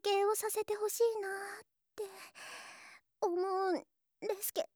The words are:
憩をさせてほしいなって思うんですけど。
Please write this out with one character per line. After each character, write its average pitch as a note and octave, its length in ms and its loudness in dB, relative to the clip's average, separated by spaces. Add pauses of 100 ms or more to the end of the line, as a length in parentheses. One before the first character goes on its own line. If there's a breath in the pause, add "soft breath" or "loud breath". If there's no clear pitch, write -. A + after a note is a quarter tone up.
憩 G4+ 220 4
を G#4 100 4
さ G#4+ 140 -2
せ G#4+ 140 -2
て G#4+ 120 -2
ほ G#4 140 0
し - 100 -4
い A4+ 220 4
な G4 80 -4
っ - 20 -4 (640)
て G#4+ 80 -6 (1160 loud breath)
思 F4 140 4
う F#4+ 380 2
ん - 20 6
で - 680 -6
す - 120 -4
け - 80 0
ど。 - 140 -4